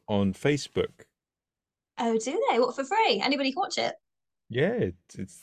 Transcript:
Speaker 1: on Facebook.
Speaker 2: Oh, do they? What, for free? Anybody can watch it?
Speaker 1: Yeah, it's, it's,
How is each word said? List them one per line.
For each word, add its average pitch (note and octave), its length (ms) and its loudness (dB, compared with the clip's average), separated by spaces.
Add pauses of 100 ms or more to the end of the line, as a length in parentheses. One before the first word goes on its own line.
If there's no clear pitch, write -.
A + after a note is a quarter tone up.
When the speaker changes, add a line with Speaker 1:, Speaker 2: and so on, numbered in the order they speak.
Speaker 1:
on G2+ 260 2
Facebook. - 720 -2 (920)
Speaker 2:
Oh, A#3 200 2
do C#4 320 -2
they? B3+ 100 2
What, B3+ 160 2
for C4 100 -6
free? F#4 380 2
Anybody C4+ 280 0
can - 80 -6
watch F#4+ 180 -4
it? - 160 -2 (560)
Speaker 1:
Yeah, C#3+ 220 0
it's, B2 440 -4
it's, - 280 -12